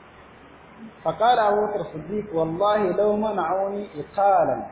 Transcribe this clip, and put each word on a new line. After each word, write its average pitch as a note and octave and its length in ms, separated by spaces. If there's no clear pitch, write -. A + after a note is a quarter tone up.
فقال A3 360
أبو G#3 280
بكر G#3 140
الصديق، E3+ 540
والله F3+ 640
لو G#3 180
منعوني G3 680
إقالا، F#3+ 560